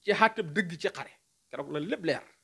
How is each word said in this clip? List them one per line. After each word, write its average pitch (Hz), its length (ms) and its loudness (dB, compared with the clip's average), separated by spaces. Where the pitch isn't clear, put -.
ci 202 100 0
àtteb 214 420 4
dëgg 180 260 0
ci - 100 -2
xare. - 220 -10
Keroog 143 180 -8
la 151 80 -2
lépp 202 260 -4
leer. 143 180 0